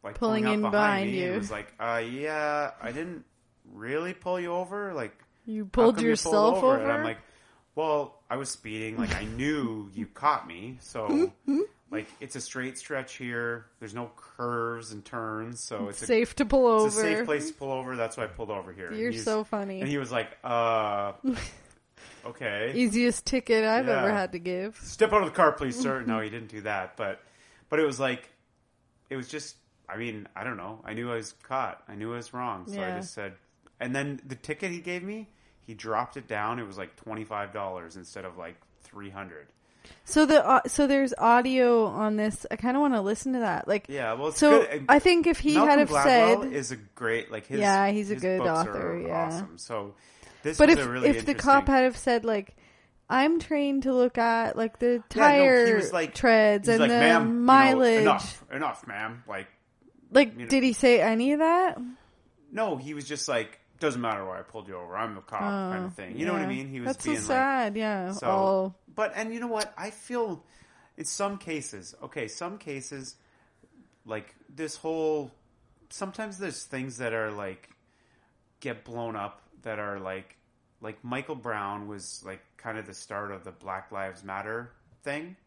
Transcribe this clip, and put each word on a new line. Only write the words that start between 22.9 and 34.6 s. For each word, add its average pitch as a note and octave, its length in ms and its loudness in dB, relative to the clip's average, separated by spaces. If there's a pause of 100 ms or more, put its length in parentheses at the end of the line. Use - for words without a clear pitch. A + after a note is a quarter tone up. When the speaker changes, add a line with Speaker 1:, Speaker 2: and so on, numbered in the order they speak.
Speaker 2:
ticket A3+ 380 2
I've A#3 240 2
ever G3+ 200 2
Speaker 1:
Yeah. G#3+ 100 2
Speaker 2:
had F#3 140 -4
to F#3 60 -8
give. F3+ 380 -6
Speaker 1:
"Step - 360 0
out G#3+ 100 4
of E3 60 -2
the - 60 -8
car, D#3 180 6
please, C3 260 -4
sir." C3 240 -2
Speaker 2:
<laughs> A2+ 40 -6
Speaker 1:
No, A2 140 0
he G#2+ 100 -6
didn't A2+ 180 -12
do G#2+ 140 -14
that, G2 340 -4
but, G2 240 -6 (480)
but D3+ 100 0
it D#3+ 80 4
was C3 140 -4
like, B2+ 280 -4 (840)
it C3+ 60 -6
was B2+ 120 -8
just, - 280 -12 (320)
I F#2+ 80 -10
mean, A2 400 -10
I F#2 80 -8
don't A#2+ 120 -6
know. G#2 280 -12
I G#2+ 100 -10
knew A#2 160 -8
I A#2+ 60 -4
was A2 160 -10 (100)
caught. B2+ 460 -6
I G2+ 60 -16
knew G#2+ 180 -8
I A#2+ 40 -8
was A#2 180 -14
wrong, A2+ 320 -8
so G3 140 -14
I F#3+ 80 -6
Speaker 2:
Yeah. F#3 100 -8
Speaker 1:
just F#3 160 -12
said, F#2+ 200 -10 (460)
and B2+ 140 -6
then C#3 320 -6
the C3 100 -12
ticket D#3 340 -8